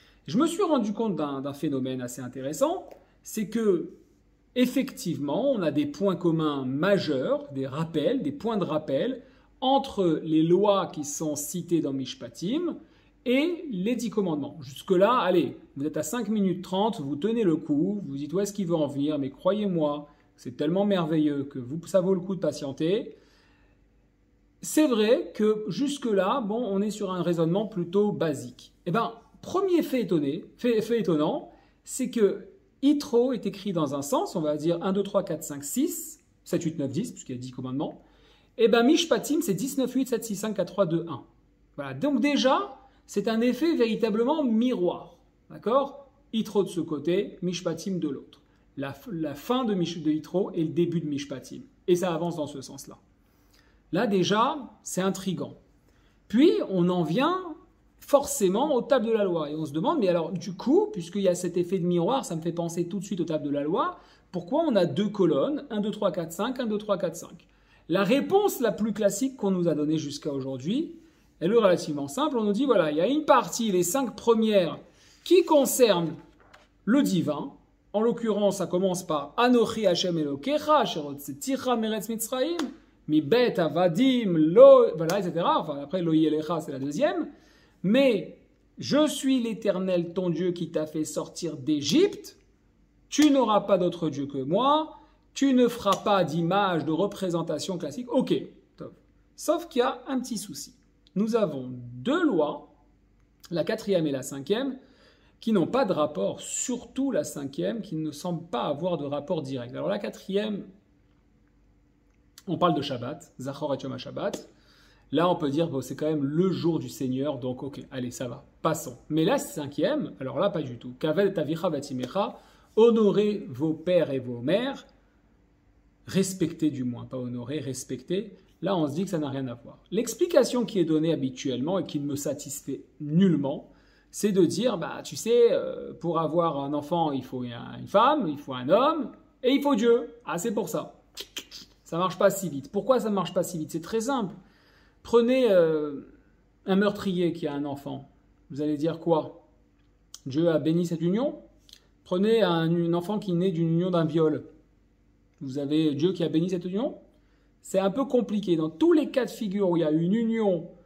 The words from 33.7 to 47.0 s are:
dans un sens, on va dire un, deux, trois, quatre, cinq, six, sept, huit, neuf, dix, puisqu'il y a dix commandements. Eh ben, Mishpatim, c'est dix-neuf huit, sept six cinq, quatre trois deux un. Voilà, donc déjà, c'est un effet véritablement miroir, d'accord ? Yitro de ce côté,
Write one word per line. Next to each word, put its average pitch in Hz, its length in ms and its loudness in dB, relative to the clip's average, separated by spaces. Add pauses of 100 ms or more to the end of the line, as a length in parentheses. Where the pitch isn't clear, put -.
dans 147 200 0
un 139 60 -2
sens, 285 360 -2
on 175 40 -2
va 151 160 0
dire 165 260 0
un, 190 120 0
deux, 196 80 0
trois, 196 200 0
quatre, 160 220 -6
cinq, 143 200 -10
six, - 600 -6 (200)
sept, 165 180 -2
huit, 160 160 -4
neuf, 139 120 -2
dix, 160 220 -4
puisqu'il - 200 -14
y 123 60 -8
a - 0 -
dix 127 120 -12
commandements. 131 500 -6 (600)
Eh 226 60 8
ben, 233 140 6
Mishpatim, 294 580 2
c'est 190 140 0
dix-neuf 254 400 -2
huit, 262 140 0
sept 226 160 -2
six 196 120 -6
cinq, 220 180 -6
quatre 180 180 -2
trois 196 120 2
deux 165 240 -2
un. 131 140 -10 (540)
Voilà, 139 180 -8
donc 254 260 0
déjà, 285 560 2 (300)
c'est 208 220 -2
un 226 120 0
effet 254 340 2
véritablement 233 720 0
miroir, 220 720 0 (320)
d'accord ? 269 600 -2 (260)
Yitro 208 300 0
de - 40 -6
ce 170 120 -6
côté, 165 600 -2